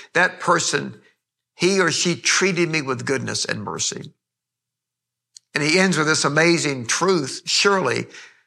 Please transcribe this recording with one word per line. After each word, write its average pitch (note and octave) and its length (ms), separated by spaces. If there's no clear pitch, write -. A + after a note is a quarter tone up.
'That F3+ 260
person, C#3+ 640
he F#3+ 260
or E3 100
she F3 240
treated F3 540
me D#3 120
with B2+ 240
goodness A#2 380
and A2 200
mercy.'" F#2 500
And D3 100
he D#3 160
ends F#3 180
with D3+ 100
this D#3 160
amazing D3 600
truth, E3+ 600
"Surely F#3+ 640